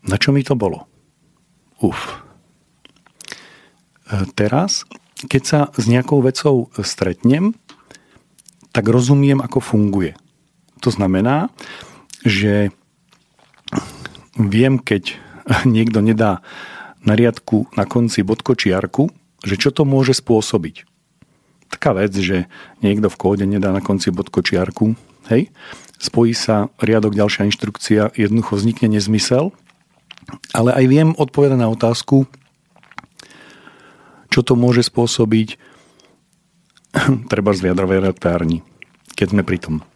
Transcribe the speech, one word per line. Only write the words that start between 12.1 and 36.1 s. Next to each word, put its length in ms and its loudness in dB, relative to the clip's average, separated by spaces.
že 480 0
viem, 440 2
keď 400 -4
<laughs> 240 0
niekto 340 2
nedá 400 2
na 160 2
riadku 580 0
na 120 -2
konci 380 -2
bodkočiarku, 840 0
že 160 -4
čo 140 0
to 120 -2
môže 300 2
spôsobiť. 720 -2
Taká 260 -2
vec, 180 0
že 380 -2
niekto 280 0
v 80 -4
kóde 300 0
nedá 240 -2
na 80 -2
konci 320 -2
bodkočiarku, 880 -2
hej, 200 2
spojí 360 0
sa 440 -2
riadok, 380 0
ďalšia 320 0
inštrukcia, 560 -2
jednoducho 440 -2
vznikne 340 0
nezmysel, 640 0
ale 240 2
aj 100 4
viem 300 4
odpovedať 420 2
na 140 2
otázku, 560 2
čo 140 0
to 120 2
môže 280 4
spôsobiť, 760 0